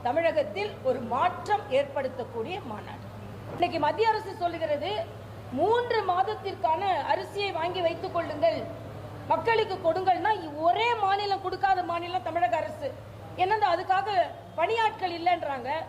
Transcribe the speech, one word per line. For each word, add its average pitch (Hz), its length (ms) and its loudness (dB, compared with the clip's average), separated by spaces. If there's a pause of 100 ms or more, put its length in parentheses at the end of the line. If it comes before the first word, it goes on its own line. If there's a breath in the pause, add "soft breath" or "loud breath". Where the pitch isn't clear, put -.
தமிழகத்தில் 320 680 2 (120)
ஒரு 262 160 2
மாற்றம் 339 640 0 (100)
ஏற்படுத்தக்கூடிய 262 840 -2 (140)
மாநாடு. - 320 -10 (480)
இன்னைக்கு 330 280 0
மத்திய 302 300 4
அரசு 392 300 0
சொல்லுகிறது, 330 520 0 (600)
"மூன்று 440 520 2
மாதத்திற்கான 370 800 0 (280)
அரிசியை 381 400 -2
வாங்கி 349 300 -2
வைத்துக் 339 320 -2
கொள்ளுங்கள், 311 460 2 (680)
மக்களுக்கு 415 560 2
கொடுங்கள்னா," 359 500 2 (260)
ஒரே 403 360 4
மாநிலம் 403 460 0
கொடுக்காத 370 420 2
மாநிலம் 349 400 -2
தமிழக 339 340 2
அரசு. 302 340 -4 (460)
என்னது, 415 280 4 (100)
அதுக்காக 381 340 2 (460)
பணியாட்கள் 415 560 0
இல்லைன்றாங்க 330 580 0 (200)